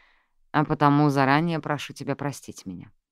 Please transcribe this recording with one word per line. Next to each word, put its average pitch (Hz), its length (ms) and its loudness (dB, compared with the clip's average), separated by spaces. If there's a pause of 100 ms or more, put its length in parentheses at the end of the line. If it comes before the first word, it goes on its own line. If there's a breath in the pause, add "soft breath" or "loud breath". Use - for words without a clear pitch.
(500 soft breath)
А 147 140 0
потому 147 460 4
заранее 143 500 2
прошу 147 320 -8
тебя 139 240 -8
простить - 500 -10
меня. 92 240 -14 (220)